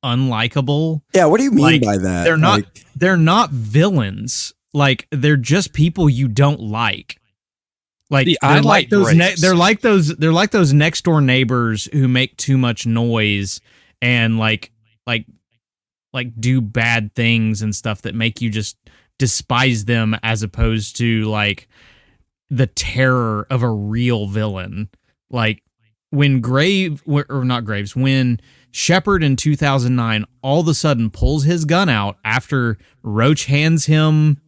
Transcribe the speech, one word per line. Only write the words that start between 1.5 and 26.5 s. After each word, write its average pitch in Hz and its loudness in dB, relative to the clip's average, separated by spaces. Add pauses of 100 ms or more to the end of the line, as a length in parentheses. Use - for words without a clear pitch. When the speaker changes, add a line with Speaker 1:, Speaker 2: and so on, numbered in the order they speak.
Speaker 2:
mean 147 4
Speaker 1:
Like, 156 4
Speaker 2:
by 104 0
that? 90 -2
Speaker 1:
they're 165 2
not, 156 2
Speaker 2:
Like - -12 (120)
Speaker 1:
they're 180 2
not 170 2
villains. 117 -2 (200)
Like, 139 0
they're 147 2
just 139 0
people 165 2
you 131 0
don't 139 0
like. 107 -6 (880)
Like, 135 2
Speaker 3:
See, 170 2
Speaker 1:
they're 143 2
Speaker 3:
I 147 6
Speaker 1:
like 147 4
Speaker 3:
like 160 2
Speaker 1:
those 202 4
ne-, 165 8
Speaker 3:
Graves. 185 -2
Speaker 1:
they're 185 4
like 196 2
those, 196 2
they're 160 0
like 190 0
those 170 2
next 151 2
door 160 2
neighbors 123 0
who 139 2
make 127 0
too 135 0
much 120 -2
noise 113 -2 (420)
and, 117 0
like, 110 -2 (340)
like, 117 -4 (840)
like, 123 -10
do 127 0
bad 113 -2
things 113 0
and 107 -4
stuff - -8
that 92 -10
make 113 -4
you 117 -2
just 107 -8 (420)
despise 123 0
them 110 0
as 110 -4
opposed 110 -4
to, 113 0
like, 107 -4 (840)
the 127 0
terror 123 -2
of 127 -2
a 120 -2
real 110 -2
villain. 101 -6 (400)
Like, 110 -4 (480)
when 139 2
Grave-, 151 0